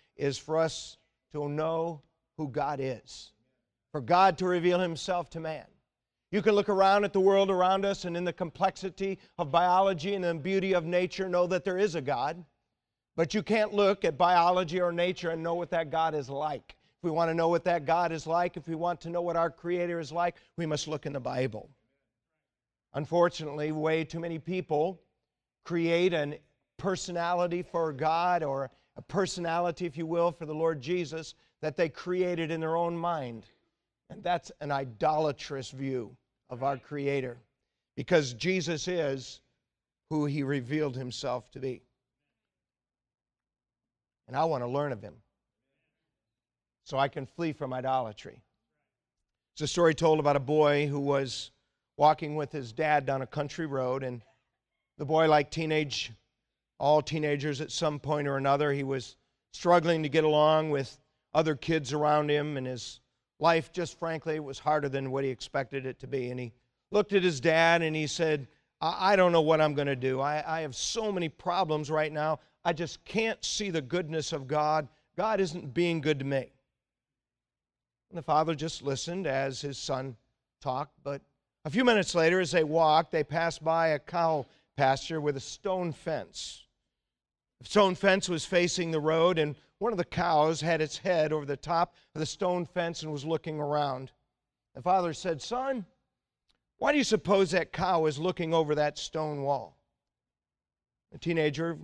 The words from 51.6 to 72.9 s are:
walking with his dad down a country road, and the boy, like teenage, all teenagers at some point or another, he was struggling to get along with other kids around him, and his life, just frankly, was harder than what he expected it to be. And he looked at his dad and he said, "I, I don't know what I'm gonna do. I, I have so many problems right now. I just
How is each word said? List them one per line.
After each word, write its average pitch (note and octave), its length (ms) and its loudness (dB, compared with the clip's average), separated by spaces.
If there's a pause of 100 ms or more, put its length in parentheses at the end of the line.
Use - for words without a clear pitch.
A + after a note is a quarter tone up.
walking D3+ 360 4
with D3 160 -4
his B2 220 -10
dad D3+ 320 2
down C3+ 160 -2
a B2+ 60 -6
country D3+ 400 -6
road, C3+ 360 -2
and B2 200 -8 (760)
the D3+ 80 -8
boy, D#3+ 240 4
like D3+ 220 4
teenage, D#3 640 -2 (680)
all D3 220 4
teenagers D3 580 -4
at D#3 100 -10
some D3+ 280 -2
point C#3+ 280 -2
or C#3 120 -2
another, C#3 340 2
he C#3 120 -2
was C3+ 320 -6 (360)
struggling E3+ 500 4
to D3 60 -2
get D#3 160 4
along D#3 460 4
with C#3 280 -4 (360)
other D#3 200 4
kids D3+ 380 -2
around D3+ 380 2
him, D3 260 0
and C3 100 -6
his B2+ 340 -10 (400)
life, E3 300 2
just - 300 -6
frankly, D#3+ 400 -4
was C#3 180 -12
harder D3+ 300 0
than C3+ 240 -4
what C#3 100 -2
he C3+ 80 -2
expected C3 560 -8
it B2+ 140 -10
to B2+ 80 -16
be. B2 220 -6
And B2+ 100 -8
he A#2 120 -10 (380)
looked G3+ 220 0
at G3 100 4
his D#3+ 180 0
dad E3 420 4
and D#3 120 0
he D3+ 140 -2
said, D3+ 400 -2 (320)
"I, F#3 320 2
I G3+ 40 6
don't F3+ 140 8
know E3 120 6
what D#3 180 6
I'm D3+ 140 4
gonna C#3 200 0
do. C3 260 -2
I, D3+ 380 -2
I - 40 -4
have C3+ 120 -8
so A3 380 -4
many F3 160 -2
problems D#3 600 -2
right D#3 220 0
now. D#3 300 -2 (240)
I E3+ 80 2
just D#3 320 -6